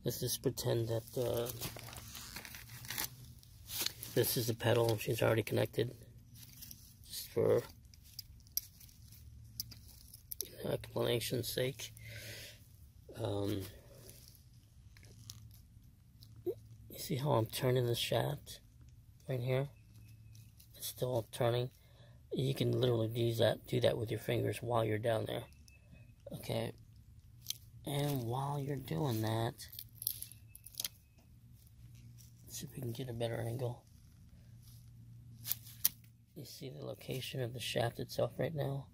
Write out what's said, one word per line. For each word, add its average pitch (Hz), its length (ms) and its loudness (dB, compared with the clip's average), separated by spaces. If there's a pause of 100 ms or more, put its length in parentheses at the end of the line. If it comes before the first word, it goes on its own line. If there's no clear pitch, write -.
Let's 127 140 0
just - 240 -2
pretend 120 460 2
that, 113 280 -2
uh, 117 300 2 (2750)
this 120 220 6
is 120 120 4
the 117 60 2
pedal. 113 440 6
She's 117 240 0
already 113 220 6
connected. 117 480 2 (1120)
Just - 220 -8
for 110 340 6 (3000)
explanation's 120 800 2
sake. - 440 -2 (1300)
Um, 101 400 0 (3250)
you - 80 -10
see - 180 -2
how 139 160 2
I'm 117 140 6
turning 127 400 4
the 117 80 4
shaft - 680 0 (680)
right 131 120 0
here? 131 280 2 (1080)
It's - 100 -8
still 123 460 0
turning. 123 380 4 (640)
You 135 220 2
can 120 260 4
literally 117 280 6
do 117 260 2
that, 117 320 6
do 123 140 4
that 117 160 8
with 117 140 -2
your 113 100 0
fingers 113 400 2
while 117 240 4
you're 107 140 2
down 110 280 4
there. 120 160 -4 (920)
Okay. 113 380 0 (1120)
And 143 380 0
while 139 360 0
you're 139 160 -2
doing 127 460 2
that, 113 320 2 (3000)
let's - 140 -10
see - 80 -8
if - 100 -12
we 139 60 -6
can 120 100 -2
get 131 160 -6
a 123 40 -6
better 117 280 0
angle. 120 420 -2 (2500)
You 139 80 -8
see 135 260 -8
the 143 140 -8
location 127 580 -4
of 117 100 -2
the 123 80 -6
shaft 117 380 2
itself 120 400 2
right 135 160 2
now? 139 400 0